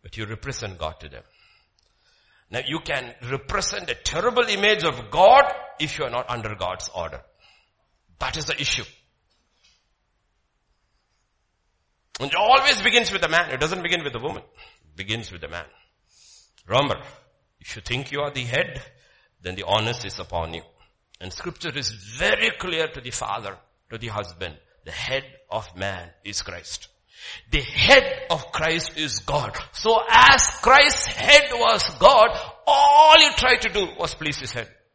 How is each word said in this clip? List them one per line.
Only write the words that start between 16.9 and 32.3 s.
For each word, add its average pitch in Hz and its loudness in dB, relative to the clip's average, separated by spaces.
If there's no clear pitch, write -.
if - -16
you - -16
think 127 -8
you 143 -6
are 143 -6
the 131 -8
head, 135 -6
then 90 -12
the 95 -12
onus 107 -2
is 95 -12
upon 85 -8
you. 82 -12
And 92 -14
scripture - -12
is 135 -8
very 156 -4
clear 160 -4
to 139 -14
the 123 -14
father, 101 -8
to 113 -14
the 113 -10
husband. 90 -10
The - -16
head 135 -6
of 101 -10
man 92 -8
is 101 -8
Christ. - -14
The 147 0
head - 2
of 160 -4
Christ 160 -4
is 151 -6
God. 139 -4
So 226 0
as 247 8
Christ's 277 6
head 285 4
was 233 0
God, 226 8